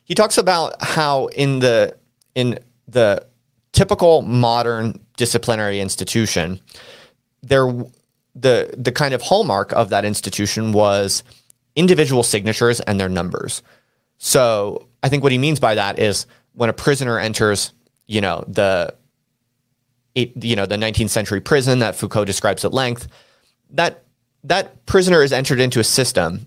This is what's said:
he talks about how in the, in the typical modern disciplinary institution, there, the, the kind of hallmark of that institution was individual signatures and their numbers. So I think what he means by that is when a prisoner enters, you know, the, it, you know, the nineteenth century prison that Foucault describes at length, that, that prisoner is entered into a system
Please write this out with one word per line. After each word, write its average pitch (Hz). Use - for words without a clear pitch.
he -
talks 214
about 175
how 143
in 139
the, 113
in 123
the 110
typical 180
modern 117
disciplinary 110
institution, 95
there, 135
the, 120
the 123
kind 135
of 123
hallmark 135
of 107
that 101
institution 104
was 101
individual 151
signatures 113
and 101
their 95
numbers. 87
So 110
I 135
think 139
what 135
he 127
means 143
by 110
that 101
is 104
when 113
a -
prisoner 131
enters, 107
you 107
know, 92
the, 95
it, 120
you 117
know, 101
the 101
nineteenth 110
century 104
prison 131
that 107
Foucault 104
describes 98
at -
length, 120
that, 160
that 180
prisoner 180
is 135
entered 131
into 127
a 107
system 92